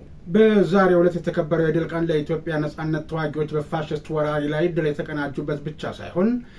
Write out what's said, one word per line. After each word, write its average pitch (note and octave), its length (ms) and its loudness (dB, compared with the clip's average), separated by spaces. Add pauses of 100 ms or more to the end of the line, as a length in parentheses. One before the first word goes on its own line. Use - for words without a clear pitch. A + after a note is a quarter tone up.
(280)
በዛሬው F#3+ 720 6
ዕለት F3 160 4
የተከበረው E3 500 0
የድል D#3+ 220 2
ቀን E3 180 -2
ለኢትዮጵያ D#3 520 -2
ነጻነት D#3 480 -4
ተዋጊዎች D3+ 460 -4
በፋሽስት D3+ 580 -4
ወራሪ D3+ 380 0
ላይ D#3 200 0
ድል E3 200 0
የተቀናጁበት D3 720 -4
ብቻ - 320 -8
ሳይሆን፣ F#3+ 360 0 (300)